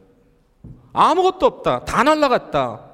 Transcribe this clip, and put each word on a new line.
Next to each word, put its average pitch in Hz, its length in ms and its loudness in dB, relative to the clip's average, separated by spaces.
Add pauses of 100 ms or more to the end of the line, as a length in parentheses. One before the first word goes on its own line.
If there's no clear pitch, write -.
(920)
"아무것도 339 540 2
없다. 139 380 -2
다 180 180 0
날라갔다. 240 800 0 (140)